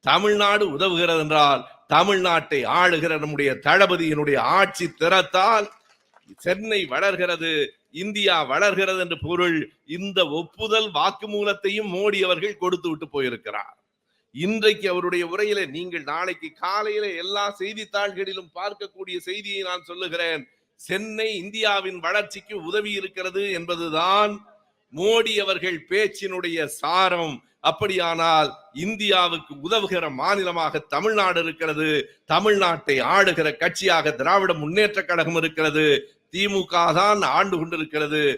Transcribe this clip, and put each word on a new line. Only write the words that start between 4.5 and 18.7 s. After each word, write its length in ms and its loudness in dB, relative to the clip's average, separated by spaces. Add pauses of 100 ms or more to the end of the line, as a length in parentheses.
ஆட்சி 440 2
திறத்தால் 720 2 (720)
சென்னை 480 -2
வளர்கிறது, 680 -2 (400)
இந்தியா 500 0
வளர்கிறது 560 0
என்று 200 -4
பொருள். 400 0 (280)
இந்த 420 -6
ஒப்புதல் 640 -4
வாக்குமூலத்தையும் 1000 -4
மோடி 300 0
அவர்கள் 400 -2
கொடுத்து 260 -2
விட்டு 200 -8
போயிருக்கிறார். 680 -6 (580)
இன்றைக்கு 540 0
அவருடைய 380 -2
உரையிலே, 400 -2
நீங்கள் 360 -10
நாளைக்கு 500 -6
காலையில 600 -4
எல்லா 360 -4
செய்தித்தாள்களிலும் 1040 -6
பார்க்கக்கூடிய 640 -10